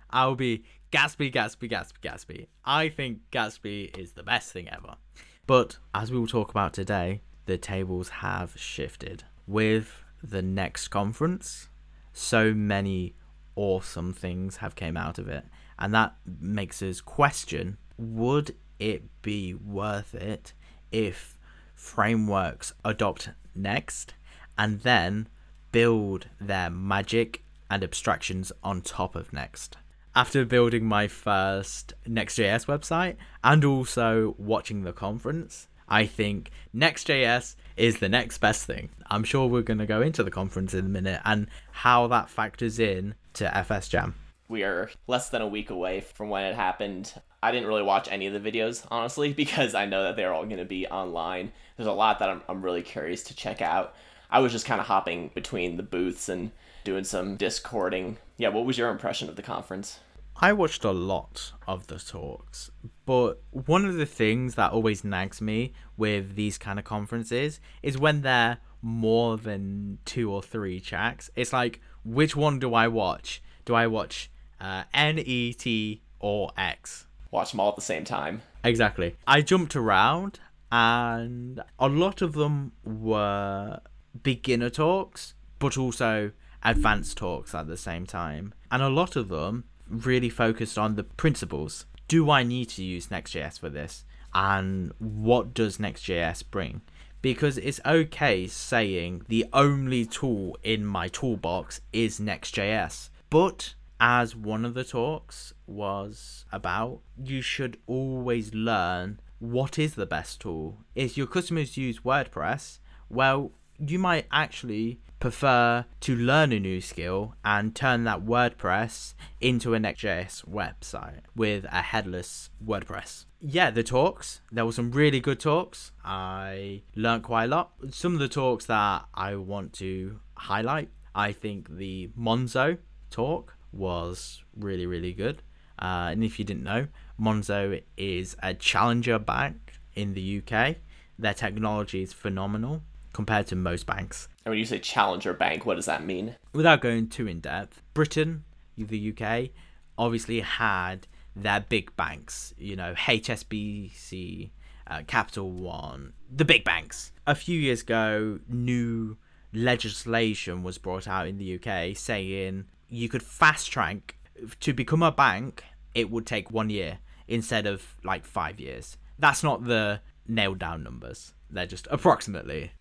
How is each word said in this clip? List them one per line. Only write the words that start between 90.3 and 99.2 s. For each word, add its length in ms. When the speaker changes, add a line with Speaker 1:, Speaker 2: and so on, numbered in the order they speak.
Speaker 1:
focused 480
on 160
the 100
principles. 800
Do 220
I 120
need 280
to 120
use 280
Next 220
J 100
S 160
for 100
this? 380
And 640
what 540
does 260
Next 260
J 160
S 220
bring? 380
Because 380
it's 260
okay 600
saying 840